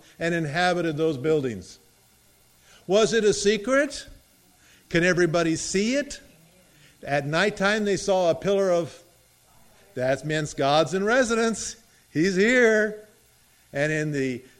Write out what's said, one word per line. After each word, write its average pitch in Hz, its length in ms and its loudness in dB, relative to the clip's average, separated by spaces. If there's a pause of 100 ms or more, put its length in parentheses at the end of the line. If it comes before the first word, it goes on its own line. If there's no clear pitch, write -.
(180)
and 170 160 -2
inhabited 165 600 -2
those 160 220 -2
buildings? 131 600 -2 (1080)
Was 196 260 4
it 220 120 2
a 202 100 4
secret? 247 720 0 (840)
Can 170 160 0
everybody 170 520 2
see 208 380 -2
it? 285 260 -6 (840)
At 139 240 -2
nighttime 202 580 0
they 202 120 0
saw 185 340 2
a 156 40 2
pillar 196 360 0
of, 175 280 -2 (960)
that 135 300 -2
means 151 300 -4
God's 147 400 2
in 190 100 -2
residence. 226 720 0 (360)
He's 180 220 0
here. 220 720 2 (680)
And 147 200 -2
in 151 200 -2
the 131 300 -4 (180)